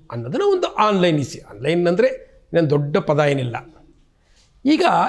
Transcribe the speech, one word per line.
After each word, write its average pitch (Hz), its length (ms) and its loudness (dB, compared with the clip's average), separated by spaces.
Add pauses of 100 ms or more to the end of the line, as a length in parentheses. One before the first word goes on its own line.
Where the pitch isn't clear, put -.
(120)
ಅನ್ನೋದನ್ನ 127 320 -4
ಒಂದು 381 300 0
ಆನ್‌ಲೈನ್ 185 460 2
ಇ 139 40 -4
ಸಿ. - 160 -12
ಆನ್‌ಲೈನ್ 160 480 -4
ಅಂದ್ರೆ 185 200 2
ಇನ್ನೊಂದು - 640 -4
ದೊಡ್ಡ 143 280 0
ಪದ 151 220 0
ಏನಿಲ್ಲ. 135 360 -2 (1080)
ಈಗ 302 180 2 (260)